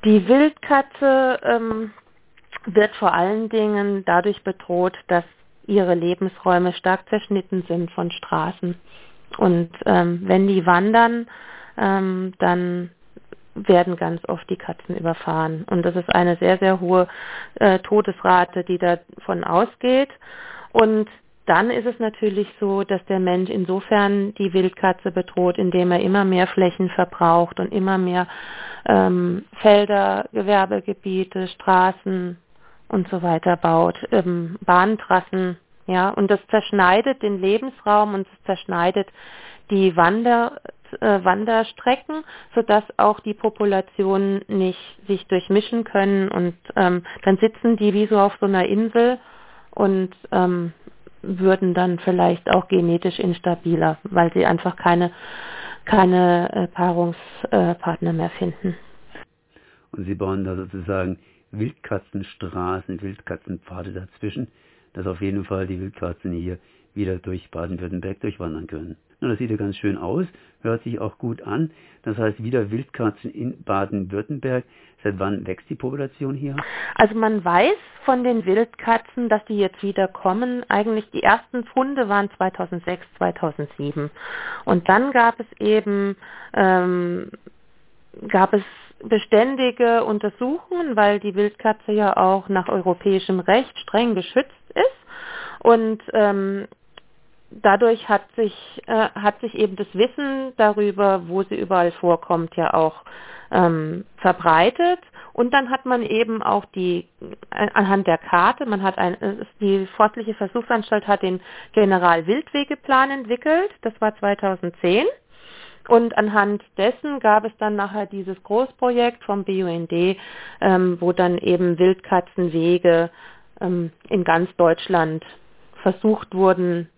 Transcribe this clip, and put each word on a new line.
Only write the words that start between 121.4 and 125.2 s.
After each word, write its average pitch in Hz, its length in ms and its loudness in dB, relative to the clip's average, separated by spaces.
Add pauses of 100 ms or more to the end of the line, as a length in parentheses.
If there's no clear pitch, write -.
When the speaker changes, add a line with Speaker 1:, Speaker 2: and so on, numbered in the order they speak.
Speaker 1:
Wildkatzenwege, 175 1300 2 (500)
ähm, 175 320 -4 (160)
in 185 160 -2
ganz 170 320 2
Deutschland 165 680 0 (580)